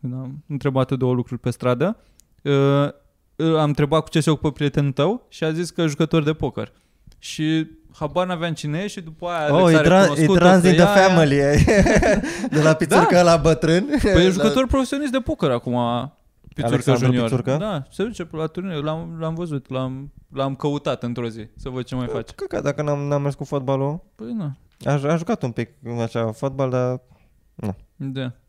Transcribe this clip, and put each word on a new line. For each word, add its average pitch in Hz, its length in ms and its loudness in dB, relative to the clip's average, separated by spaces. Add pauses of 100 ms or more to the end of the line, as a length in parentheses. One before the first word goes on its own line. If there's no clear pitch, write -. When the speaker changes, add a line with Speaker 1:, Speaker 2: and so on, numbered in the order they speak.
Speaker 1:
când 127 140 -8
am 131 320 -12
întrebat 135 460 -2
două 127 220 0
lucruri 123 260 -6
pe 127 100 -4
stradă, 123 460 -2 (460)
uh, 139 460 2 (680)
am 156 100 2
întrebat 151 340 0
cu - 60 -10
ce 165 120 0
se 156 100 0
ocupă 151 220 0
prietenul 143 400 -2
tău 180 360 -2
și - 160 -10
a 160 80 -2
zis 165 180 -6
că 170 160 -2
jucător 156 360 0
de 147 100 0
poker. 139 400 -8 (460)
Și 156 600 -4 (220)
habar 165 260 -4
n-aveam 175 260 -4
cine 151 260 -6
e 196 80 -6
și 202 140 -10
după 160 280 -14
aia 151 260 -2
Speaker 2:
Oh, 165 60 4
Speaker 1:
Alex 175 120 6
Speaker 2:
e 160 40 6
Speaker 1:
are 156 120 6
Speaker 2:
dran-, 185 140 8
e 190 60 6
Speaker 1:
cunoscut-o 151 300 2
Speaker 2:
Dranzi 180 300 8
Speaker 1:
pe 185 40 6
Speaker 2:
the 160 100 6
Speaker 1:
ea, 202 140 4
ea. 190 120 8
Speaker 2:
Family, 160 280 4
e. 143 200 2 (460)
<laughs> 302 540 0
De 151 60 2
la 156 120 6
Pițurcă 180 400 2
Speaker 1:
Da. 180 80 6
Speaker 2:
la 170 140 6
bătrân. 160 480 2 (180)
Speaker 1:
Păi 214 80 2 (120)
e - 20 4
Speaker 2:
Da. 190 60 4
Speaker 1:
jucător 220 360 0
profesionist 269 460 -2
de 269 60 0
poker 247 320 -4
acum, 123 280 -2 (760)
Pițurcă - 200 -4
Speaker 2:
Alexandru 131 300 0
Speaker 1:
Junior. 123 200 2
Speaker 2:
Pițurcă? 127 360 -2
Speaker 1:
Da, 190 220 -6 (100)
se - 100 -6
duce 202 220 -8
pe 160 120 -14
la 156 100 -6
turnee, 180 340 -10
l-am, 160 400 -8
l-am 160 140 -6
văzut, 160 360 -8
l-am, 131 420 -8 (220)
l-am 135 200 -4
căutat 143 480 -4
într-o 120 260 -6
zi, 110 180 -12 (100)
să - 120 -12
văd 127 160 -8
ce 127 100 -12
mai 127 120 -4
Speaker 2:
Că-, 113 60 -8
Speaker 1:
face. - 220 -8
Speaker 2:
căcat, - 280 -8
dacă 143 200 -4
n-am, 147 160 -2
n-am 143 240 -4
mers 143 120 -4
cu 147 100 -12
fotbalul. 139 600 -4 (100)
Speaker 1:
Păi, 233 180 -12
na. 156 240 -8 (280)
Speaker 2:
A, 139 80 -2 (200)
a 170 40 0
jucat 170 260 -4
un 127 80 -4
pic, 117 200 -6 (320)
așa, 113 300 -4
fotbal, 135 380 -6
dar, 127 300 -2 (540)
nu. - 200 -8 (220)
Speaker 1:
Da. 131 360 -8 (160)